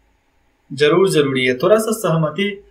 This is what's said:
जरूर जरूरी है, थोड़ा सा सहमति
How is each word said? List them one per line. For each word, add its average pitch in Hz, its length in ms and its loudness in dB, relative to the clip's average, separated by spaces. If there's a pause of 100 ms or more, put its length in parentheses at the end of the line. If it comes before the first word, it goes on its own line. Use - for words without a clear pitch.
(720)
जरूर 156 360 2
जरूरी 135 360 0
है, 127 120 0
थोड़ा 208 200 4
सा 220 140 -2
सहमति 165 800 -2